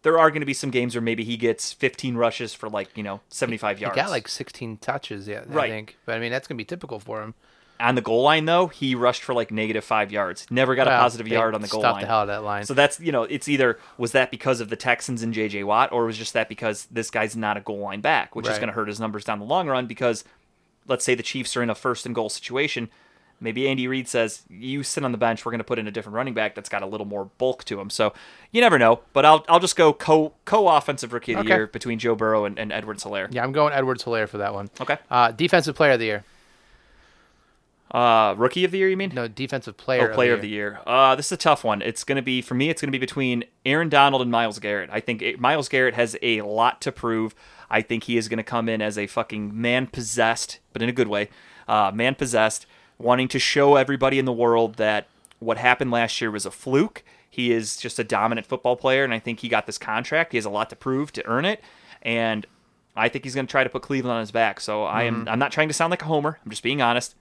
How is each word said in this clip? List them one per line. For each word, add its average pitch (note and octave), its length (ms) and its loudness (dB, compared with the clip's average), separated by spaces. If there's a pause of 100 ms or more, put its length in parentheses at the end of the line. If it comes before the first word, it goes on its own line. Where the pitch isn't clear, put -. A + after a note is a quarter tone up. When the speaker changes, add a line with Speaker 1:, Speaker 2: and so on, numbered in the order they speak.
Speaker 1:
there D#3+ 160 4
are D#3+ 120 8
gonna D3+ 140 -4
be C#3 100 -4
some C3+ 160 -6
games B2 240 0
where A#2+ 80 -2
maybe A2+ 220 -2
he A#2 120 -6
gets A2+ 360 -2
fifteen C3 440 -4
rushes A#2 360 -2
for, - 160 -12
like, G#2 280 -8
you A2 60 -10
know, G2+ 180 -10 (100)
seventy-five A2 480 -4
Speaker 2:
He G#2 40 -8
Speaker 1:
yards. G2+ 140 -4
Speaker 2:
got, F3 140 -2
like, B2+ 180 -6
sixteen - 480 -12
touches, A2 500 -10
yeah, G#2 200 -10
Speaker 1:
Right. C3 240 -2
Speaker 2:
I A2 40 -6
think. G#2+ 300 -14
But, A#2 120 -6
I - 20 -6
mean, A#2 140 -6
that's C3 140 -6
gonna B2+ 120 -10
be A2 80 -10
typical E3 340 -12
for A2 220 -10
him. A2 120 -14 (460)
Speaker 1:
On B2 160 4
the B2 60 2
goal A#2 200 2
line, D#3 220 6
though, E3+ 240 4
he C3+ 260 -2
rushed A#2+ 280 2
for, C3 120 -4
like, - 160 0
negative A2 340 -2
five G#2 280 0
yards. G2 380 -4
Never B2+ 260 2
got C3 100 4
a C3+ 40 4
Speaker 2:
Well, B2 100 6
Speaker 1:
positive A#2 280 2
Speaker 2:
they A2 60 -2
Speaker 1:
yard A2+ 220 2
on G#2+ 60 -4
the G#2+ 60 -8
goal G#2+ 120 -4
Speaker 2:
stuffed A#2 140 4
Speaker 1:
line. G2+ 80 -4
Speaker 2:
the G2+ 40 -4
hell A2 120 2
out G#2+ 40 2
of G2+ 60 -2
that G#2 160 -6
line. G#2 220 -4
Speaker 1:
So A#2+ 80 -8
that's, C#3+ 260 4
you E3 100 -4
know, B2 140 0
it's C#3 240 -6
either C3 300 2 (200)
was A#2 140 -4
that C3 180 2
because B2 300 -2
of A2 80 -8
the G#2+ 80 -6
Texans A#2+ 460 -2
and A2+ 100 -4
J A2 160 -2
J G2+ 160 -6
Watt, G#2+ 280 2
or A#2 120 0
was A2+ 140 -4
just A2 160 -10
that A2 160 0
because G#2+ 400 -6
this A2+ 200 -6
guy's A2 240 -4
not G#2+ 220 -2
a G2+ 40 -8
goal G2+ 200 -8
line G2+ 220 -8
back, C#3+ 340 0
which A2+ 100 -8
is A#2 60 -2
Speaker 2:
Right. G#2+ 80 -2
Speaker 1:
gonna A2 120 -6
hurt G#2+ 160 -4
his G#2+ 120 -8
numbers G#2+ 240 -6
down G#2+ 140 -6
the G#2 80 -12
long E3 220 -2
run B2+ 180 -2
because, A2+ 360 -4 (640)
let's B2+ 180 -2
say B2+ 100 2
the A#2 80 -2
Chiefs - 340 -6
are A#2+ 60 0
in A#2 80 0
a G#2+ 40 -2
first A#2+ 320 -4
and A#2+ 80 -8
goal A2 140 -4
situation. B2+ 600 -4 (500)
Maybe A#2 280 -2
Andy C3 200 -2
Reid C3 180 -4
says, A2+ 420 -2
"You C3 360 -8
sit D3 200 -4
on B2+ 60 -2
the A#2 80 -4
bench. A2+ 260 0
We're A#2 60 -4
gonna A2+ 140 -6
put A#2+ 160 -2
in G#2+ 80 -8
a - 20 -8
different G#2 240 -10
running B2+ 200 -4
back G#2+ 200 -2
that's G2+ 140 -12
got G2+ 160 -4
a - 20 -8
little G#2 180 -8
more G2+ 200 -8 (140)
bulk B2+ 260 -2
to G2+ 160 -8
him." G2+ 100 -12
So G#2+ 240 0 (380)
you A3+ 80 2
never G#3 180 6
know. A#2 220 8 (120)
But C#3 140 4
I'll, D#3 220 8
I'll E3+ 120 8
just F3+ 140 -2
go D#3+ 180 6
co-, D#3 400 2 (120)
co-offensive D3+ 680 2
rookie A#2+ 200 -4
of A2+ 120 0
the A2 80 -2
Speaker 2:
Okay. - 60 6
Speaker 1:
year A2 80 0
between A#2 320 -6
Joe A#2 160 2
Burrow A2 300 2
and, G2+ 120 -4
and G#2+ 160 -6
Edwards-Helaire. G2+ 640 -6
Speaker 2:
Yeah, B2 80 -2
I'm C3 80 -2
going D3 220 2
Edwards-Helaire B2 560 0
for G#2+ 100 -10
that G2+ 160 -4
one. G2+ 160 -10 (100)
Speaker 1:
Okay. C#3 160 -2 (140)
Speaker 2:
Uh, A#2+ 220 4
defensive D#3+ 420 0
player D3+ 180 4
of B2 60 4
the A2+ 80 -2
year. G#2 180 -4 (1700)
Speaker 1:
Uh, A2+ 460 4
rookie C3 280 2
of F3 80 0
the F#3+ 60 -4
year, F#3+ 100 2
you F#3+ 80 0
mean? F#3+ 180 -6
Speaker 2:
No, B2 140 -6
defensive A#2+ 480 -8
player B2 340 2
Speaker 1:
Oh, A2 40 -8
player B2 180 4
Speaker 2:
of A2+ 80 2
the G#2 60 -8
Speaker 1:
of G#2 40 -6
the G#2+ 60 -4
Speaker 2:
year. G#2 140 -4
Speaker 1:
year. G2+ 160 -18
Uh, C3 280 6
this C#3+ 120 -4
is - 60 -4
a F3+ 40 -4
tough D3+ 260 2
one. G#2 200 0
It's - 200 -4
gonna C#3 200 -2
be, B2+ 200 -2
for - 120 -6
me, C3+ 160 2
it's D#3+ 100 -4
gonna C#3+ 120 -4
be C3+ 60 -4
between B2+ 460 -2 (200)
Aaron D#3 240 2
Donald C#3 340 6
and B2 80 0
Myles A#2 280 0
Garrett. G2+ 340 -4
I G#2+ 80 -2
think A2+ 220 -6
it, A#2 160 -2
Myles C3 300 2
Garrett C3 260 4
has A#2 280 0
a A2+ 200 2
lot A2 380 2
to C#3 120 -4
prove. A2+ 420 -2 (360)
I A2 120 2
think A2+ 220 -4
he A#2+ 120 -2
is A2 120 0
gonna A2+ 140 -4
come A#2 260 -4
in A2 140 -2
as G#2+ 160 -4
a G#2 80 -4
fucking G#2+ 440 -6 (100)
man-possessed, A#2+ 960 0 (140)
but A2 100 -4
in A#2 60 0
a B2 40 -2
good A#2+ 160 2
way, G#2 200 -2 (400)
uh, G#2+ 260 4
man-possessed, A#2 720 0 (320)
wanting B2 300 2
to C#3 100 -2
show C#3+ 380 6
everybody C3+ 420 2
in C3+ 60 0
the B2+ 80 0
world A#2 440 2
that G#2+ 300 0 (320)
what A2+ 200 -2
happened B2 320 2
last A#2 300 0
year A2+ 100 -2
was G#2 160 -6
a F#2 40 -6
fluke. - 520 -2 (260)
He A#2+ 240 -2
is A2+ 240 -2
just - 220 -8
a A#2+ 60 -2
dominant A2+ 420 0
football B2 300 -2
player, C3 280 2
and B2+ 100 -2
I A2+ 60 -4
think A2+ 200 -8
he B2 80 -8
got A2 180 0
this - 120 -10
contract. D3+ 540 -4
He B2 60 0
has G#2+ 60 -2
a G#2 60 -6
lot G#2 200 -2
to G#2+ 60 -16
prove C3+ 360 -4
to - 140 -8
earn B2 180 0
it, G3+ 160 -2 (420)
and A2+ 420 -2 (520)
I A2+ 120 2
think B2 160 -6
he's B2+ 120 -10
gonna C3+ 100 -4
try C3+ 160 0
to B2+ 80 -2
put B2 120 -8
Cleveland B2 320 -4
on A#2 60 -2
his G#2+ 120 -8
back. A2 280 0
So G#2+ 240 -4
I G#2+ 200 -2
am, A#2 160 -2
Speaker 2:
Mm-hmm. A#2 80 -8
Speaker 1:
I'm A2+ 100 -2
not C#3 140 -2
trying D#3 160 2
to D3 60 -4
sound E3 180 0
like F3+ 100 -4
a D#3 40 -8
homer. D#3 380 -2
I'm A2+ 60 -14
just G#2+ 140 -12
being C#3 180 -2
honest. A#2+ 380 0